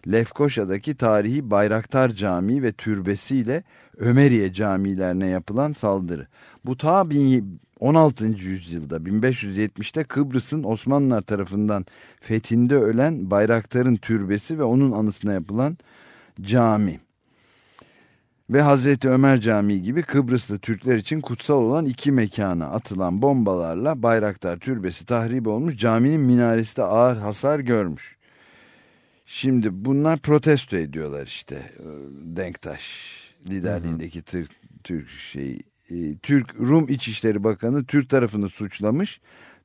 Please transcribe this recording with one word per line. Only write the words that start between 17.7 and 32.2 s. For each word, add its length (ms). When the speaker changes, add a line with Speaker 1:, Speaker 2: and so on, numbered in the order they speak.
Speaker 1:
Ve 120
Hazreti 480
Ömer 320
Camii 400
gibi 200
Kıbrıslı 580
Türkler 360
için 260
kutsal 340
olan 300
iki 260
mekana 580
atılan 520
bombalarla 840
Bayraktar 540
Türbesi 480
tahrip 420
olmuş, 300
caminin 440
minaresi 560
de 60
ağır 340
hasar 420
görmüş. 580
Şimdi 600
bunlar 340
protesto 580
ediyorlar 500
işte, 280
e, 300